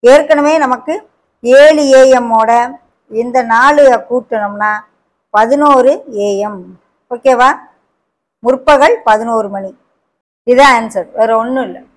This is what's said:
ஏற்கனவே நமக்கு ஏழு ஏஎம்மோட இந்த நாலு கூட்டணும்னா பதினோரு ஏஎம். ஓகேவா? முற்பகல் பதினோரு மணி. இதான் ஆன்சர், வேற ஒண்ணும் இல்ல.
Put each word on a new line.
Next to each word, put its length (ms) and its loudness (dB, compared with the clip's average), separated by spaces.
ஏற்கனவே 580 2
நமக்கு 500 -6
ஏழு 420 4
ஏஎம்மோட 960 2
இந்த 320 -4
நாலு 680 2
கூட்டணும்னா 680 -6
பதினோரு 840 0
ஏஎம். 500 -6
ஓகேவா? 440 0
முற்பகல் 680 0
பதினோரு 440 -2
மணி. 280 -12
இதான் 320 4
ஆன்சர், 340 -8
வேற 240 -2
ஒண்ணும் 280 -4
இல்ல. 160 -16